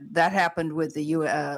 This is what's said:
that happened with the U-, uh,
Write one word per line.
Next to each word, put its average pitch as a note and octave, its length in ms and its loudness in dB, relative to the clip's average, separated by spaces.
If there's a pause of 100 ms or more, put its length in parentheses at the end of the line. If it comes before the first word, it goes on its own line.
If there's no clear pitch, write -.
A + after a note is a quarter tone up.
(100)
that E3+ 200 4
happened E3+ 400 0
with D#3 220 -2
the D3+ 100 -4
U-, D#3 200 0
uh, D3 340 -2